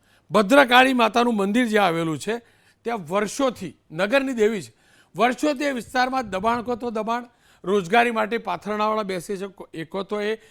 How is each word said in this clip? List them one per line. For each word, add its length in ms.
ભદ્રકાળી 640
માતાનું 420
મંદિર 300
જ્યાં 220
આવેલું 320
છે 220
ત્યાં 240
વર્ષોથી 720
નગરની 420
દેવી 280
છે, 120
વર્ષોથી 460
એ 80
વિસ્તારમાં 580
દબાણ 320
કો 140
તો 140
દબાણ, 360
રોજગારી 480
માટે 260
પાથરણાવાળા 640
બેસે 340
છે, 100
કો-, 260
એકો 300
તો 180
એ 160